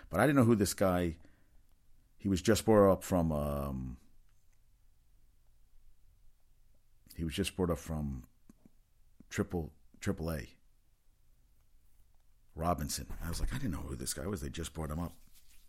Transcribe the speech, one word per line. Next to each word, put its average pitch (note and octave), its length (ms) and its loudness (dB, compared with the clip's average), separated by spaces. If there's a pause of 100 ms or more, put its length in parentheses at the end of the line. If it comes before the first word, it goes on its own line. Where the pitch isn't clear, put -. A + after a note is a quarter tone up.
(100)
But F2 100 0
I B2 60 6
didn't D3 100 4
know C3 80 8
who A#2 120 6
this G2 180 2
guy, F2+ 420 2 (1000)
he G2+ 100 -4
was F#2 140 2
just A2 240 2
brought G2+ 260 8
up F2 100 0
from, E2 300 2
um, C#2 640 -4 (3250)
he E2 80 -6
was D#2 100 -4
just G2 220 -4
brought F2 140 0
up E2 80 -2
from D2 460 -6 (1040)
triple, F2 420 -4 (280)
triple F2+ 320 -4
A. C#2+ 160 -8 (2000)
Robinson. D2+ 520 -2 (160)
I E2 40 -6
was E2 120 -6
like, - 120 0
"I - 60 -4
didn't A2 140 -4
know - 60 -4
who C2+ 180 -8
this C2 180 -6
guy D2 140 -8
was. G2 120 -4
They C#2+ 80 -8
just D#2+ 260 -10
brought D#2 140 -6
him D#2 120 -6
up." E2+ 120 -6 (560)